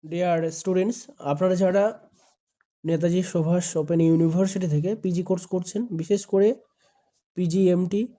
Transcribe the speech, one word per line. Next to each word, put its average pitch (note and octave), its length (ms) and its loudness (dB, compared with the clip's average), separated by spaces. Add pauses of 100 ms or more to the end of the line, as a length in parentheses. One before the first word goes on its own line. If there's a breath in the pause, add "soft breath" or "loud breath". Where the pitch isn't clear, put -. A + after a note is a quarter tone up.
ডিয়ার E3+ 340 0 (120)
স্টুডেন্টস, F#3 480 -2 (200)
আপনারা D3 360 0
যারা F#3+ 300 2 (1000 soft breath)
নেতাজি E3+ 380 0
সুভাষ F3 420 0 (120)
ওপেন E3 240 0
ইউনিভার্সিটি E3 680 2
থেকে D3+ 260 0
পিজি F#3 280 -4
কোর্স F3+ 240 -2
করছেন, F#3 340 -6 (160)
বিশেষ G3+ 300 -2
করে G3+ 220 2 (880)
পিজি F3+ 340 0
এমটি F3+ 320 0 (160)